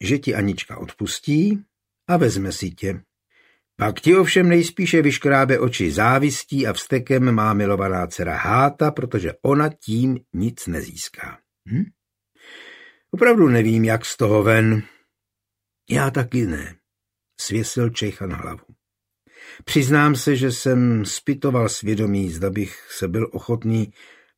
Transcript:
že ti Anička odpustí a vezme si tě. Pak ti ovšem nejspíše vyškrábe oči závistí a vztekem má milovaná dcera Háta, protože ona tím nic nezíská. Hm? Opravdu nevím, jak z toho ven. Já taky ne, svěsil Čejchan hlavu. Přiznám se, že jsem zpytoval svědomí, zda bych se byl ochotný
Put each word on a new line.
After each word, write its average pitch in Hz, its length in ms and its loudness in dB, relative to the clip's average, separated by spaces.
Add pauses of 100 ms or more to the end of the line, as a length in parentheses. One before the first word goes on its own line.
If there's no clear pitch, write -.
že 123 180 0
ti - 160 -4
Anička 101 420 -4
odpustí 175 840 -2 (440)
a 175 100 2
vezme 98 340 0
si 92 200 -8
tě. 90 300 -8 (800)
Pak 104 180 -4
ti 175 160 4
ovšem 180 340 4
nejspíše 170 520 2
vyškrábe 135 580 2
oči 101 320 -2
závistí 127 760 0
a 104 60 -2
vztekem 127 580 0
má 110 220 2
milovaná 98 540 0
dcera 85 300 -6
Háta, 139 540 0
protože 107 500 -4
ona 147 280 2
tím 127 500 -2 (140)
nic 113 340 -6
nezíská. - 720 -10 (320)
Hm? 147 120 -2 (1300)
Opravdu 220 380 4
nevím, 113 360 4
jak 113 200 0
z - 120 -10
toho 107 260 2
ven. 110 400 4 (1080)
Já 135 220 0
taky 123 340 -2
ne, 78 300 -8 (640)
svěsil 117 480 -2
Čejchan 98 440 -6
hlavu. - 320 -12 (1000)
Přiznám 147 500 4
se, 139 200 0
že 127 160 0
jsem 123 540 2
zpytoval 123 640 -2
svědomí, 101 600 -2
zda 85 200 -4
bych 95 400 -8
se - 180 -6
byl 110 240 -4
ochotný 113 640 -2 (440)